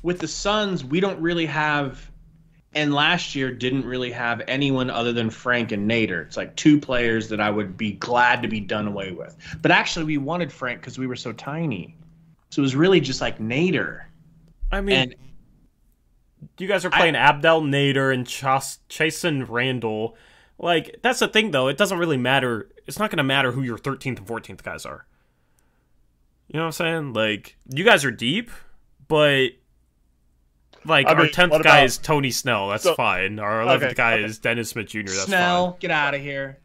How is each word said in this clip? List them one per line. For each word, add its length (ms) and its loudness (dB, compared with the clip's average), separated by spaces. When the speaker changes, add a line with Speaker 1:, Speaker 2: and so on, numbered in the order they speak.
Speaker 1:
with 160 -2
the 100 -6
Suns, 560 -2
we 160 0
don't 200 -2
really 260 -2
have, 640 -2
and 200 0
last 400 0
year 180 -2
didn't 320 -2
really 260 -6
have 380 -4
anyone 420 0
other 220 0
than 180 0
Frank 420 -2
and 160 -2
Nader. 380 0
It's, 100 -14
like, 200 -8
two 240 6
players 480 0
that 120 -4
I 100 2
would 260 -4
be 160 -4
glad 500 2
to 60 -4
be 120 -4
done 280 -4
away 240 -6
with. 240 -14
But 80 2
actually, 360 0
we 120 -2
wanted 340 -4
Frank 300 -10
'cause 160 -14
we 80 -6
were 100 -8
so 160 -10
tiny. 640 -8
So 100 -2
it 40 4
was 100 0
really 260 6
just, 200 -4
like, 180 -4
Nader. 640 -2
Speaker 2:
I 80 -2
mean, 160 0
Speaker 1:
And 180 -2
Speaker 2:
you 80 -6
guys 180 0
are 80 0
Speaker 1:
I 60 4
Speaker 2:
playing 180 4
Abdel 460 6
Nader 500 2
and 140 -2
Chas-, 640 -2
Chasen 600 -2
Randall. 680 -2
Like, 440 -2
that's 180 0
the 80 2
thing, 240 2
though. 160 2
It 80 -2
doesn't 220 0
really 180 0
matter. 520 0
It's 120 -12
not 120 -2
gonna 120 -2
matter 300 2
who 100 -4
your 160 -6
thirteenth 400 -6
and 80 -18
fourteenth 380 -12
guys 220 -10
are. 200 -14
You 60 -16
know 100 -2
what 20 -2
I'm 60 -4
saying? 400 -4
Like, 440 -2
you 160 -4
guys 220 8
are 40 2
deep, 400 -4
but, 400 4
like, 200 4
Speaker 3:
I 60 6
Speaker 2:
our 120 6
Speaker 3:
mean, 80 0
Speaker 2:
tenth 200 4
Speaker 3:
what 100 4
Speaker 2:
guy 140 10
Speaker 3:
about 80 8
Speaker 2:
is 140 0
Tony 320 0
Snell. 400 -2
That's 140 -4
Speaker 3:
so, 100 4
Speaker 2:
fine. 440 0
Our 220 -2
eleventh 320 2
Speaker 3:
okay, 20 -8
Speaker 2:
guy 200 4
Speaker 3:
okay. 100 0
Speaker 2:
is 140 -8
Dennis 320 -2
Smith 180 -8
Junior. 240 -8
That's 140 -2
Speaker 1:
Snell, 460 2
Speaker 2:
fine. 80 -16
Speaker 1:
get 100 -6
outta 280 0
here. 460 -8